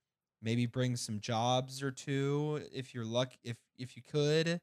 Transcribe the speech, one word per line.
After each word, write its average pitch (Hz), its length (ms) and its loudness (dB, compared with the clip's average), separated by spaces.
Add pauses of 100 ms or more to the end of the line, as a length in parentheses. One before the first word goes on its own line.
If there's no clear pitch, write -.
(420)
maybe 120 240 2
bring 123 280 0
some 110 260 -4
jobs 127 640 0
or 139 80 -2
two 143 720 -2 (100)
if 127 220 -10
you're 120 100 -4
luck-, 123 280 0 (120)
if, 117 120 -6 (220)
if 127 180 -10
you 147 60 -18
could. 160 600 2